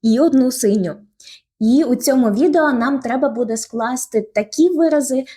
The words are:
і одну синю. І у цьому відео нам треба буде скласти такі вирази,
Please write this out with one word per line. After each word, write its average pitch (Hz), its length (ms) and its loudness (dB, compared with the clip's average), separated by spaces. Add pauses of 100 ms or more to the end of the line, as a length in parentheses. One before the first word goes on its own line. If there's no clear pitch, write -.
і 226 180 2
одну 262 300 2
синю. 202 460 -2 (640)
І 247 240 2
у 247 100 0
цьому 247 360 2
відео 294 420 2
нам 254 280 -2
треба 262 280 -2
буде 226 280 -4
скласти 226 680 -6 (120)
такі 208 360 0
вирази, 294 540 0 (120)